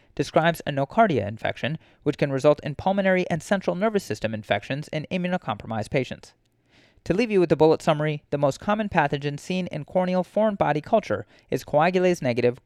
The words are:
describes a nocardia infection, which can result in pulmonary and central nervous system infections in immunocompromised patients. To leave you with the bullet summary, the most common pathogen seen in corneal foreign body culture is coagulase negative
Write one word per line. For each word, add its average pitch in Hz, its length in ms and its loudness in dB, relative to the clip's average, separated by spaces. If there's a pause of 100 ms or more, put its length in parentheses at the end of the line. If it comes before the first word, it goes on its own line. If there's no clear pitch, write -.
(140)
describes 160 520 0
a 147 40 -2
nocardia 139 560 2
infection, - 520 -6 (240)
which - 160 0
can 143 120 0
result 143 320 4
in 143 120 -6
pulmonary 190 560 0
and 165 120 -2
central 185 320 -2
nervous 208 300 0
system 110 300 -6
infections 107 540 -4
in 151 220 -6
immunocompromised 131 800 -4
patients. - 440 -4 (720)
To 170 100 -2
leave 220 160 2
you 196 100 4
with 170 80 4
the 160 80 4
bullet 156 240 4
summary, 151 500 -2
the 147 80 -2
most 143 220 0
common 214 280 -2
pathogen 147 520 -2
seen 185 280 -4
in 139 160 -10
corneal 180 400 -2
foreign 208 320 -2
body 151 240 0
culture - 460 -2 (240)
is - 140 -2
coagulase 180 560 2
negative 123 460 0